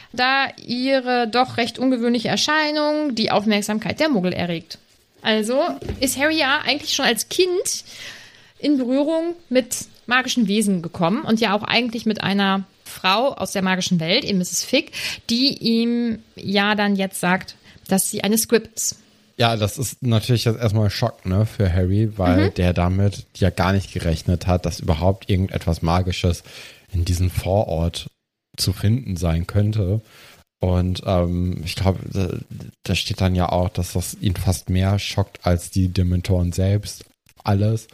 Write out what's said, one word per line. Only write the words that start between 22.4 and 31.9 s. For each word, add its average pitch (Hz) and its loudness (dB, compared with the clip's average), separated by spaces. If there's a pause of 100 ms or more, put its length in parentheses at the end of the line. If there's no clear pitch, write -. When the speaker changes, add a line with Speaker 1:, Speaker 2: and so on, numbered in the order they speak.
Speaker 1:
Mhm. - 0
Speaker 2:
der 90 2
damit 92 0 (100)
ja 92 4
gar 90 2
nicht 98 0
gerechnet 82 0
hat, 90 2
dass 85 -6
überhaupt 87 0
irgendetwas 95 0
Magisches 87 0 (500)
in 87 0
diesem 90 0
Vorort 85 -2 (480)
zu - -2
finden 104 0
sein 82 0
könnte. 104 0 (600)
Und, 90 0
ähm, 90 0
ich 92 -6
glaub, 92 2 (120)